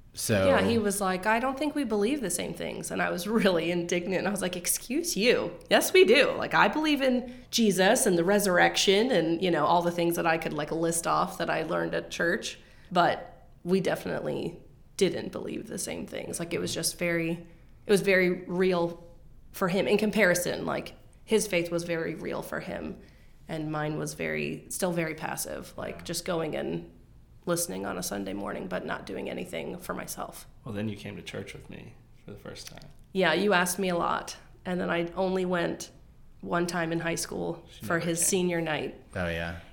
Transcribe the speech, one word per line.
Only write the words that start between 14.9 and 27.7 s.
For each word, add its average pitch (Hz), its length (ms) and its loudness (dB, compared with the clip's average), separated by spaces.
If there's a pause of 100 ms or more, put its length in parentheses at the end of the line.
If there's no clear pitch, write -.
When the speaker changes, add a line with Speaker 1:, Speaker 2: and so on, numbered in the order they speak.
Speaker 2:
didn't - 360 0
believe - 360 -8
the - 100 -8
same - 280 -8
things." - 320 -8
Like, 170 140 -8
it 165 80 -2
was 175 140 -4
just 160 240 -4
very, 170 320 0 (560)
it - 40 2
was 190 120 6
very 185 280 4 (160)
real 175 560 0 (500)
for 190 160 -2
him 175 180 2
in 208 100 4
comparison. 185 680 2
Like, - 260 -4 (320)
his 208 220 2
faith 170 240 0
was 170 140 -2
very 165 320 -4
real 151 260 -6
for 156 180 -6
him, - 360 -8 (520)
and 156 240 -6
mine 151 240 -4
was 151 180 -6
very, 156 540 -4
still 180 240 -2
very 160 220 -2
passive, - 640 -8
like, - 200 -8
Speaker 3:
Yeah. 170 60 -14
Speaker 2:
just 170 220 -6
going 160 300 -2
and 160 340 -6 (560)
listening 185 400 -2